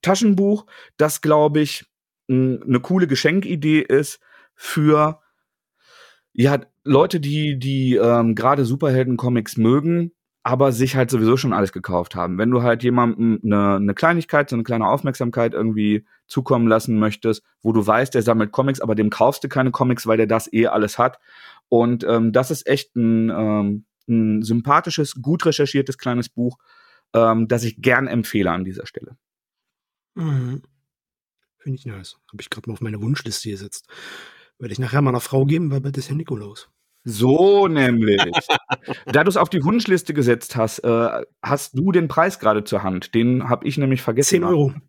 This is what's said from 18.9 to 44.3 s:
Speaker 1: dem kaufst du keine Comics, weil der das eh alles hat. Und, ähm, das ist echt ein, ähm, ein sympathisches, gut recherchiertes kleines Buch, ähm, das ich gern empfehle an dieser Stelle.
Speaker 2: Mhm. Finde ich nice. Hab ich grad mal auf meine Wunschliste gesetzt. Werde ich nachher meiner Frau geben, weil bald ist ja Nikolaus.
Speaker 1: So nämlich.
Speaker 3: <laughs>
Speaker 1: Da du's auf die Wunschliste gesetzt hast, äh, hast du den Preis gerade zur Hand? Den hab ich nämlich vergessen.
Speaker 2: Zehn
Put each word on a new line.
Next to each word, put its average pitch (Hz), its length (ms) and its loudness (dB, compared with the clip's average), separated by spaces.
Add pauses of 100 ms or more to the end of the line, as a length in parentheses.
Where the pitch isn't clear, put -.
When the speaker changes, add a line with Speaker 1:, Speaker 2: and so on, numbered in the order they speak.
Speaker 1:
dem 107 140 0
kaufst 113 360 0
du 139 40 -6
keine 131 220 0
Comics, 123 360 -2
weil 110 120 2
der 110 80 4
das 110 260 -2
eh 113 140 2
alles 104 320 -2
hat. 123 200 0 (500)
Und, 117 340 2
ähm, 113 300 2
das 127 180 0
ist - 160 -8
echt - 300 -2
ein, 113 340 2
ähm, 104 540 -2 (240)
ein 110 340 2
sympathisches, 139 800 0
gut 160 240 -2
recherchiertes 139 520 0
kleines 123 300 -4
Buch, 123 300 -4 (560)
ähm, 113 320 4
das 117 160 -2
ich 117 180 -6
gern 131 280 2
empfehle 104 420 -2
an 92 140 -4
dieser 92 220 -12
Stelle. - 300 -18 (1000)
Speaker 2:
Mhm. 135 480 -4 (960)
Finde 131 200 -8
ich - 80 -16
nice. 98 300 -16 (160)
Hab 101 80 -20
ich - 100 -16
grad - 160 -14
mal 113 60 -10
auf 104 80 -12
meine 107 200 -8
Wunschliste 113 500 -6
gesetzt. 101 360 -14 (720)
Werde 117 140 -12
ich 117 80 -8
nachher 127 200 -2
meiner 127 200 0
Frau 135 260 0
geben, 156 240 -2
weil 135 100 -4
bald 139 160 -8
ist 131 120 -10
ja 143 80 -6
Nikolaus. 107 540 -10 (340)
Speaker 1:
So 160 640 4
nämlich. 135 520 2
Speaker 3:
<laughs> - 840 -2
Speaker 1:
Da 139 180 2
du's 185 120 2
auf 165 120 2
die 175 140 -2
Wunschliste 185 500 0
gesetzt 123 440 0
hast, 113 240 -2
äh, 117 420 0 (200)
hast - 360 -4
du 180 140 0
den 165 160 2
Preis - 320 0
gerade 107 240 0
zur 101 180 -4
Hand? 92 320 -6
Den 117 340 2
hab 120 160 -2
ich 131 140 -4
nämlich 131 240 0
vergessen. 123 260 0
Speaker 2:
Zehn 175 160 2